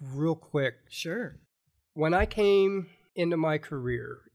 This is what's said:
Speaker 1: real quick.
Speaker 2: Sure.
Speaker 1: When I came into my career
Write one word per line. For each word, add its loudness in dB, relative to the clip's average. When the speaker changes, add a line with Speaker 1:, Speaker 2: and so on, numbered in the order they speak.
Speaker 1:
real -2
quick. -4
Speaker 2:
Sure. -10
Speaker 1:
When 0
I 4
came 4
into 0
my 2
career -6